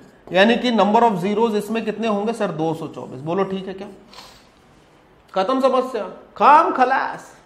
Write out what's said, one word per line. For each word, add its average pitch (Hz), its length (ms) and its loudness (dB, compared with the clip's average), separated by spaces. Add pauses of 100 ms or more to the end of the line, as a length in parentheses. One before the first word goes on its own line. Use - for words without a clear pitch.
(320)
यानी 208 240 4
कि 240 160 -2
number 214 300 4
of 226 180 4
zeros 208 360 0
इसमें 220 300 -4
कितने 214 220 -4
होंगे 208 260 -2
सर? 220 140 -4
दो 160 260 -4
सौ 156 140 -8
चौबीस। 127 340 -14
बोलो, 175 220 -2
"ठीक 190 240 -6
है 190 60 -10
क्या?" 202 140 -14 (1500)
खत्म 254 260 0
समस्या, 247 420 0 (340)
काम 294 340 6
खलास। 254 600 -2 (140)